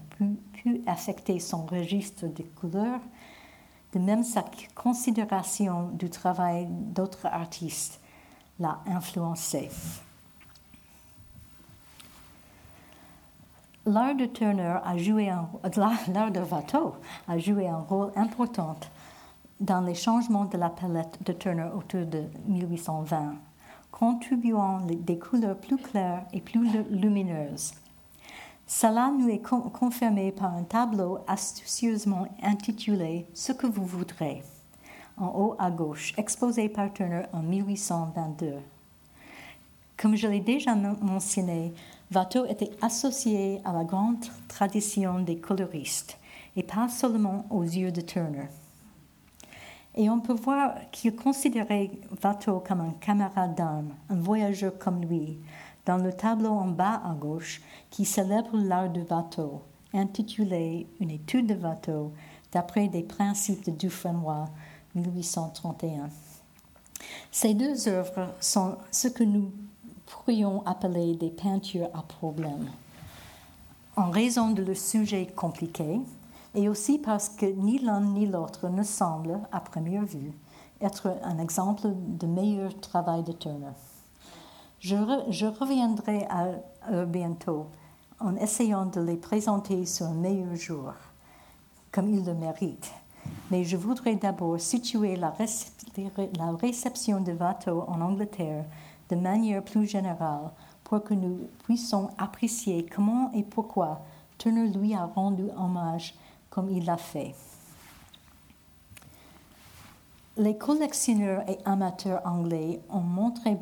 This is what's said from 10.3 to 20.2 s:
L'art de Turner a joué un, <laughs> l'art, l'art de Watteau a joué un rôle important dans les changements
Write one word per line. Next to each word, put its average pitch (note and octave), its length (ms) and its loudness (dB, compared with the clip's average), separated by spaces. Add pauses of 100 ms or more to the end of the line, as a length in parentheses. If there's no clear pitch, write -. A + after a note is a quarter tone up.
L'art A#3 300 4
de C4 100 2
Turner G3 580 0
a F3 140 -2
joué G3+ 320 4
un, F3 180 -2 (140)
<laughs> F#3 160 -2
l'art, G#3+ 340 4
l'art G#3 200 2
de F#3 100 0
Watteau F3 540 0 (320)
a E3+ 100 0
joué F#3+ 300 2
un E3 140 -2
rôle G3 340 0
important G#3+ 600 0 (840)
dans F#3+ 220 2
les F3+ 140 0
changements A3+ 500 4